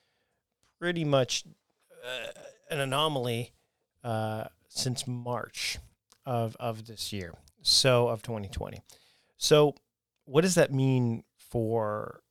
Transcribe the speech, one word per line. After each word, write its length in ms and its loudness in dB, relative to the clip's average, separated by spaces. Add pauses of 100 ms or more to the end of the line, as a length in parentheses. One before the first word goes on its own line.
(800)
pretty 260 -2
much, 380 2 (600)
uh, 220 -8 (420)
an 120 -2
anomaly, 720 -2 (520)
uh, 400 -4 (240)
since 400 -4
March 720 -6 (460)
of, 340 -2
of 280 -8
this 260 -10
year, 200 -8 (280)
so 460 6
of 140 -2
twenty 280 -8
twenty. 320 -8 (560)
So 380 6 (500)
what 160 2
does 140 2
that 180 4
mean 500 2 (140)
for 920 -4